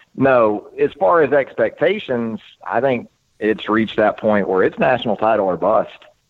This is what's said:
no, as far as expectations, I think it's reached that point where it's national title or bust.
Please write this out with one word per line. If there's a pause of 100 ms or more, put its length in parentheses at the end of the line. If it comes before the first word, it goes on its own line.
(160)
no,
as
far
as
expectations, (260)
I
think (300)
it's
reached
that
point
where
it's
national
title
or
bust. (240)